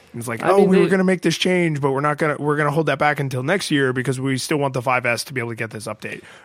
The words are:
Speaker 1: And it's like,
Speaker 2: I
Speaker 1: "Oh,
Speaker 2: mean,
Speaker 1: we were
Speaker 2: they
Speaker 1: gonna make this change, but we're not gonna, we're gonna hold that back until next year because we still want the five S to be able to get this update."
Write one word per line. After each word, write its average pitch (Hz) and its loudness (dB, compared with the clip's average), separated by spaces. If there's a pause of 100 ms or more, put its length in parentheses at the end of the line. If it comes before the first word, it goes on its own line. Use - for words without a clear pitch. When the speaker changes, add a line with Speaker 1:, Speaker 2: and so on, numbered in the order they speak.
(120)
Speaker 1:
And 120 -10
it's 117 -8
like, 117 -6
Speaker 2:
I 165 0
Speaker 1:
"Oh, 190 2
Speaker 2:
mean, 202 6
Speaker 1:
we 190 4
were 175 6
Speaker 2:
they 165 2
Speaker 1:
gonna 190 2
make 185 0
this 160 0
change, 175 0
but 139 0
we're 135 -2
not 147 0
gonna, 151 0
we're 147 0
gonna 147 2
hold 151 0
that 139 0
back 147 2
until 131 -4
next 180 -2
year 139 2
because 127 -2
we 131 0
still 151 -2
want 139 -2
the 131 -2
five 127 2
S 117 0
to - -16
be 131 -4
able 120 -4
to 113 -10
get 113 -6
this 107 -10
update." 107 -10 (220)